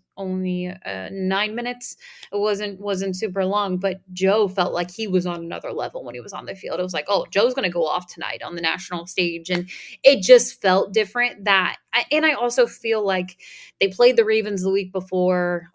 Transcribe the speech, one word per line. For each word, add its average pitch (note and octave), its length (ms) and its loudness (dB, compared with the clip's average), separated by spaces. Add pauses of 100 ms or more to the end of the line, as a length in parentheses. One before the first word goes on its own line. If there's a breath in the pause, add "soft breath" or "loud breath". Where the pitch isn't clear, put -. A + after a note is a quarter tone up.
(200)
only, F#3 480 -4
uh, - 440 -10
nine G3 420 -2
minutes. B3 420 -8 (380 loud breath)
It G3+ 60 -2
wasn't, G3+ 400 -2
wasn't G3 360 -4
super F#3+ 300 -2
long, F#3+ 320 0
but F3+ 240 -4 (120)
Joe G3 340 2
felt F#3 260 -2
like F3 160 -4
he A3 160 -8
was F3+ 220 0
on E3+ 160 -6
another E3+ 280 -8
level C3 320 -6
when B2 120 -10
he A#2+ 60 -10
was - 120 -14
on B2+ 140 -12
the F#3+ 80 -10
field. - 240 -6
It - 20 -2
was F#3 140 -4
like, D3+ 120 -4
"Oh, G3 220 0
Joe's A3+ 240 4
gonna G3 160 -2
go F3 160 0
off D#3 220 -2
tonight - 340 -10
on E3 140 -8
the E3+ 60 -8
national E3+ 440 -4
stage." E3+ 460 -4
And F3+ 180 -2 (340 loud breath)
it C4 200 8
just A#3+ 360 6
felt F#3+ 320 2
different G#3+ 540 -2
that, F#3+ 300 4 (180)
I, B3 180 0
and D4+ 140 4
I D4+ 60 4
also A#3+ 340 2
feel A3 400 -2
like F#3 320 -2 (420 loud breath)
they G3 100 2
played B3 280 6
the A3 80 6
Ravens G#3 380 0
the F#3+ 80 0
week F#3+ 200 0
before, F3+ 840 0